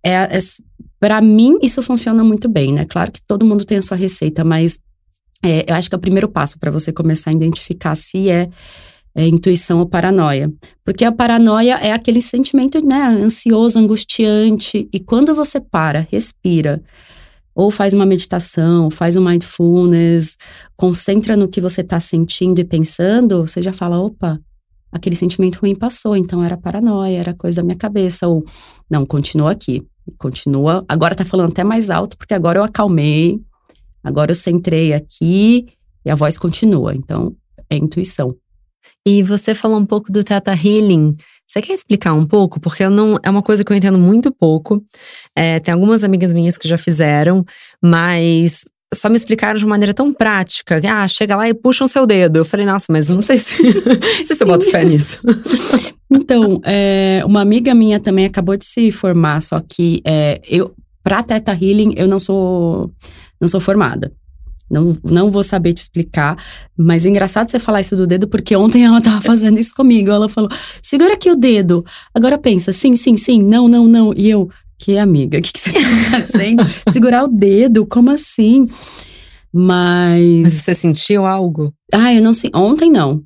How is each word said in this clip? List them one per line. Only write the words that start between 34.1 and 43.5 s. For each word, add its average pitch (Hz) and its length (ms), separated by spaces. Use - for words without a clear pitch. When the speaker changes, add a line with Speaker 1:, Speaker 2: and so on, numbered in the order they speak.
Speaker 1:
eu 180 40
centrei 170 560
aqui 190 760
e 143 80
a 156 40
voz 147 220
continua." 180 560
Então, - 400
é 151 80
intuição. 151 580
Speaker 2:
E 202 160
você 202 320
falou 220 240
um 202 60
pouco 208 260
do 202 140
Theta 196 280
Healing. 180 640
Você 208 140
quer 370 120
explicar 196 400
um 156 120
pouco? 180 340
Porque 170 240
eu 190 60
não, 214 320
é 185 80
uma 196 140
coisa 208 200